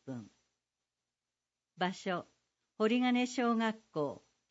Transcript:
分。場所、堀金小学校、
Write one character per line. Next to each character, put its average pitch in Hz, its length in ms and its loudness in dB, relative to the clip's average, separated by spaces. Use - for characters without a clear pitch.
分。 117 240 -12
場 185 140 0
所、 185 360 -6
堀 220 240 4
金 247 240 2
小 240 300 0
学 226 240 0
校、 147 340 -4